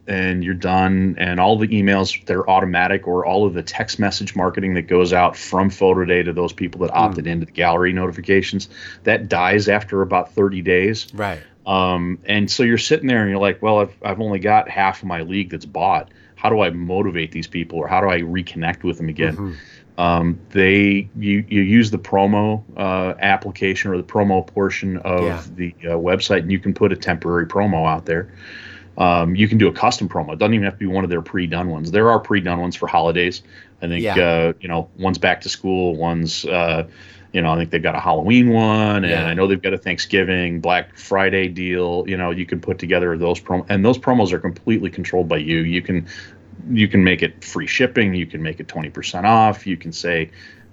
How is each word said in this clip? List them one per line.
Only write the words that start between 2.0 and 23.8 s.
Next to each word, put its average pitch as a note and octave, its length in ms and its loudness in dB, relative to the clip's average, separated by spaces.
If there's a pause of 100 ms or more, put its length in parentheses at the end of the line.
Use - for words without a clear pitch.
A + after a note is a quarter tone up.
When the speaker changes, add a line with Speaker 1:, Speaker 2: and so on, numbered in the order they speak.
Speaker 1:
they're F#2+ 240 0
automatic, F#2 580 2
or F2+ 160 0
all F#2+ 220 2
of F#2 80 0
the E2+ 80 -4
text - 380 -8
message G2+ 360 -2
marketing F#2 380 -2
that E2+ 140 -2
goes F2+ 260 4
out F2+ 240 4
from F#2+ 320 0
Photo F#2 360 2
Day F2+ 180 2
to E2+ 100 -4
those F2 180 -2
people F2+ 300 -8
that E2+ 80 0
Speaker 2:
Hmm. - 80 -2
Speaker 1:
opted E2 300 0
into E2+ 180 -4
the - 60 -14
gallery F2 420 0
notifications, F#2 760 -2 (360)
that G#2 260 0
dies G2 400 2
after G#2 320 0
about F#2 320 -2
thirty F#2+ 300 0
days. F#2 500 2
Speaker 2:
Right. G2 280 -6 (260)
Speaker 1:
Um, F2+ 580 0
and G2+ 240 0
so - 140 0
you're A#2 160 4
sitting D3+ 260 0
there A#2+ 160 2
and G2+ 80 0
you're G2 100 -2
like, G2 220 0
"Well, G#2+ 160 2
I've, G2+ 260 0
I've G2+ 160 -6
only G#2 200 -2
got G#2+ 300 2
half F#2+ 340 -2
of G2 40 -8
my E2+ 140 -6
league F#2 300 -4
that's D#2 160 -10
bought. F2 420 -2 (240)
How - 160 -2
do A2 120 2
I F2 100 2
motivate F2 600 -4
these E2 160 -8
people, E2 300 -8
or D#2+ 100 -4
how F#2 140 2
do G2 80 2
I F2 120 0
reconnect F2 600 -6
with E2+ 160 -2
them E2 100 -6
again?" D#2+ 260 -2
Speaker 2:
Mm-hmm. F#2 200 -8 (440)
Speaker 1:
Um, E2+ 420 0 (120)
they, G2 580 4 (100)
you, G2+ 300 0
you G#2 120 2
use G#2+ 300 4
the F#2+ 80 -2
promo, G#2 640 2 (140)
uh, F#2 420 -2
application G2 720 0